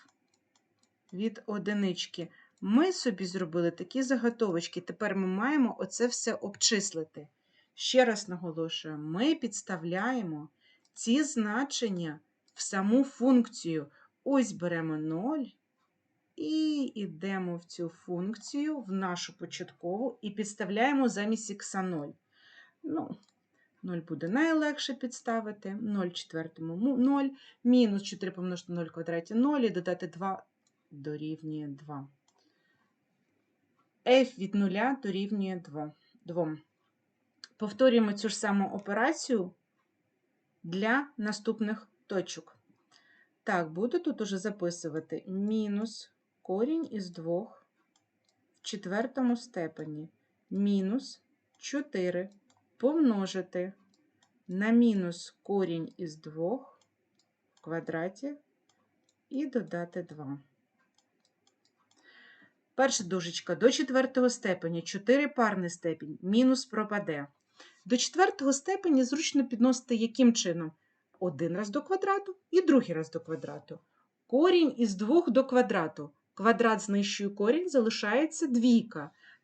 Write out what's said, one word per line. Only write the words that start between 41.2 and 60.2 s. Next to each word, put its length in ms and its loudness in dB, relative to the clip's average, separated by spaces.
точок. 500 -6
Так, 300 -2
буду 260 -2
тут 220 -4
уже 180 -4
записувати 880 -6
мінус 840 -4
корінь 480 -2
із 200 -8
двох 560 -6
в 20 -20
четвертому 760 -2
степені 720 -8
мінус 720 0
чотири 760 -4
помножити 960 0
на 220 0
мінус 720 4
корінь 540 -2
із 200 -8
двох 640 -6
в 60 -20
квадраті 760 -6
і 180 -6
додати 560 -6
два. 360 -10